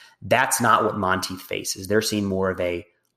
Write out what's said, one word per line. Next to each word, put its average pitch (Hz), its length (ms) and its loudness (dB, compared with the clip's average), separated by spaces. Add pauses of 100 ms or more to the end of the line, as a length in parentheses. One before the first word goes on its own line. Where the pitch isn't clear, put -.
(200)
That's 117 380 2
not 113 240 4
what 101 140 -2
Monteith 92 440 -2
faces. 101 460 -8
They're 104 140 2
seeing 104 240 -2
more 95 240 0
of 92 100 -4
a 87 260 -2 (320)